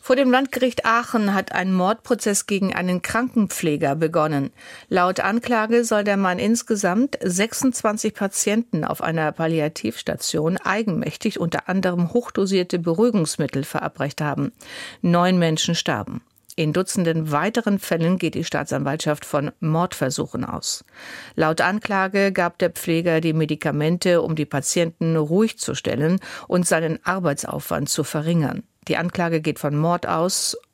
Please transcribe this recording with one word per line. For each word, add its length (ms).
Vor 120
dem 140
Landgericht 540
Aachen 480
hat 200
ein 200
Mordprozess 720
gegen 300
einen 260
Krankenpfleger 920
begonnen. 560
Laut 320
Anklage 640
soll 180
der 140
Mann 220
insgesamt 840
sechsundzwanzig 880
Patienten 720
auf 180
einer 300
Palliativstation 1300
eigenmächtig 840
unter 300
anderem 420
hochdosierte 680
Beruhigungsmittel 840
verabreicht 560
haben. 320
Neun 380
Menschen 340
starben. 480
In 160
Dutzenden 580
weiteren 480
Fällen 380
geht 180
die 80
Staatsanwaltschaft 800
von 380
Mordversuchen 840
aus. 400
Laut 260
Anklage 720
gab 240
der 140
Pfleger 500
die 100
Medikamente, 920
um 140
die 100
Patienten 680
ruhig 440
zu 160
stellen 440
und 180
seinen 380
Arbeitsaufwand 840
zu 160
verringern. 600
Die 80
Anklage 420
geht 200
von 180
Mord 300
aus, 500